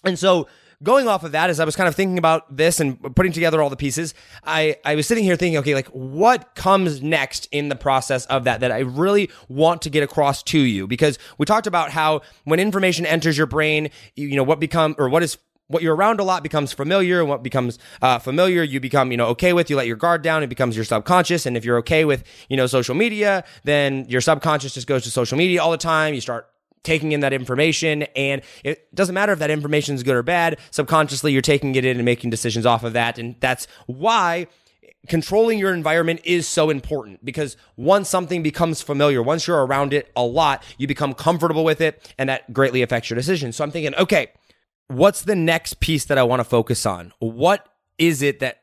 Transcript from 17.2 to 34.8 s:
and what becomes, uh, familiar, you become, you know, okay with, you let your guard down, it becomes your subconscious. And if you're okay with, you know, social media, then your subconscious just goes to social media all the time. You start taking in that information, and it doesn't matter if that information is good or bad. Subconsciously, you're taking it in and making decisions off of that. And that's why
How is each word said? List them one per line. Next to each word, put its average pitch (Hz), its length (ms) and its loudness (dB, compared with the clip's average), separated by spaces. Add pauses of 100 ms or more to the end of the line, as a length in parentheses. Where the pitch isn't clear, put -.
and 151 80 0
what 135 120 -4
becomes, 123 380 -4 (220)
uh, 127 180 2
familiar, 170 440 0
you 135 180 -4
become, 131 300 0
you 120 60 -2
know, 117 100 2
okay 175 260 2
with, 170 160 2
you 147 80 0
let 127 100 0
your 117 80 -4
guard 165 280 0
down, 160 200 0
it 135 40 -4
becomes 120 280 -2
your 110 80 -4
subconscious. 170 640 0
And 123 100 -2
if 113 80 -4
you're 120 140 2
okay 156 260 2
with, 143 220 0 (240)
you 135 80 0
know, 127 100 2
social 127 280 0
media, 208 500 0 (180)
then 139 460 0
your 127 100 0
subconscious 147 540 0
just 123 140 -10
goes 131 160 0
to 120 60 -10
social 127 280 -2
media 175 260 2
all 165 80 2
the 160 60 0
time. 156 360 0
You 131 60 -6
start 117 300 -10 (340)
taking 156 280 -2
in 147 80 0
that 139 120 0
information, 147 680 -2 (140)
and 135 260 -4 (220)
it 147 320 -8
doesn't 180 180 0
matter 202 180 0
if 180 60 0
that 151 140 -2
information 147 420 -2
is 131 80 -4
good 127 140 0
or 120 80 0
bad. 165 340 0 (140)
Subconsciously, 151 600 0
you're 135 80 4
taking 139 360 0
it 127 100 2
in 127 120 0
and 120 60 -2
making 120 280 0
decisions 113 340 -4
off 117 180 2
of 117 100 -6
that. 117 260 -2
And 117 200 -10
that's 127 280 -2 (180)
why 170 600 0 (600)